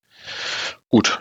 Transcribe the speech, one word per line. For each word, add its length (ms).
Gut, 320